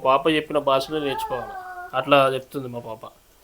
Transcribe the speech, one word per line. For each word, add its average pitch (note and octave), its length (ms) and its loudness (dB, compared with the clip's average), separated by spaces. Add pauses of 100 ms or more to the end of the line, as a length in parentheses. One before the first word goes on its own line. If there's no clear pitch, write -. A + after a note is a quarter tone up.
పాప C#3 160 6 (140)
చెప్పిన D3+ 220 -2 (120)
భాషనే C3+ 360 0
నేర్చుకోవాలి, B2+ 480 -6 (440)
అట్లా C3+ 200 6 (160)
చెప్తుంది B2+ 400 -8
మా A#2+ 140 -8
పాప. A2 140 -12 (420)